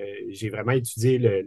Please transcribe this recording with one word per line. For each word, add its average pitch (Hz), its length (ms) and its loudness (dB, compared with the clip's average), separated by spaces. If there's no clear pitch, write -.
j'ai 101 180 -6
vraiment 107 240 -2
étudié 127 460 2
le, 101 280 2